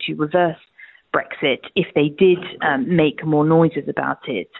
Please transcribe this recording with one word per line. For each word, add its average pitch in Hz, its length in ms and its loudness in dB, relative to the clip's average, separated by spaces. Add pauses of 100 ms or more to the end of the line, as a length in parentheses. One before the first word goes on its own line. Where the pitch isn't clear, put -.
to 156 80 -6
reverse 165 420 0 (580)
Brexit - 440 -2 (180)
if 185 180 0
they 151 140 2
did, 180 300 4 (240)
um, 147 340 0
make 156 260 2
more 151 220 2
noises 160 420 2
about 139 400 -6
it, 110 340 -8